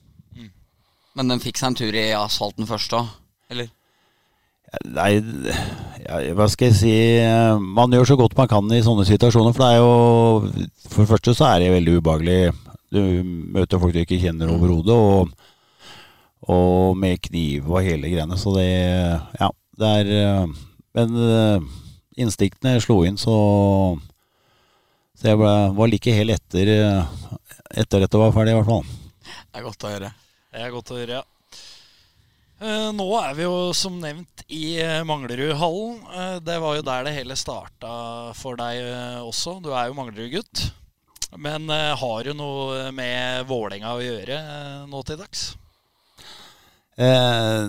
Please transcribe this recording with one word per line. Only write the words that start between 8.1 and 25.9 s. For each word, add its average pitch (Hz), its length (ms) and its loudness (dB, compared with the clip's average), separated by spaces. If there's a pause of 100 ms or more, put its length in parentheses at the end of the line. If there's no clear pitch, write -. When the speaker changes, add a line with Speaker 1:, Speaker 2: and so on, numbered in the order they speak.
Speaker 3:
godt 117 180 4
man 131 120 4
kan 104 240 2
i 117 100 4
sånne 110 240 4
situasjoner, 113 480 6
for 135 80 2
det 127 60 6
er 117 100 6
jo, 120 140 6 (960)
for - 160 4
det 101 60 2
første - 240 4
så 151 100 2 (100)
er 92 60 6
det 90 120 4
veldig 85 280 4
ubehagelig. 82 520 2 (380)
Du 92 320 0
møter 90 580 -2
folk 87 120 2
du 85 100 0
ikke 90 180 -2
kjenner 82 280 -2
Speaker 2:
Mm. 82 80 2
Speaker 3:
overhodet, 87 400 4
og, 98 320 4 (1200)
og 92 480 4
med 92 260 0
kniv 73 480 -4
og 92 140 2
hele 78 260 -2
greiene, 85 280 -4
så 101 180 -2
det, 90 640 0 (200)
ja, 98 100 0 (280)
det 107 80 0 (140)
er, 101 100 0
eh, 101 360 2 (480)
men, 117 220 0
eh, 113 440 2 (580)
instinktene 117 640 0
slo 98 240 4
inn, 101 120 -2
så, 101 840 2 (1160)
så - 160 -20
jeg 107 80 6
ble, 104 360 4
var 113 140 4
like 110 240 0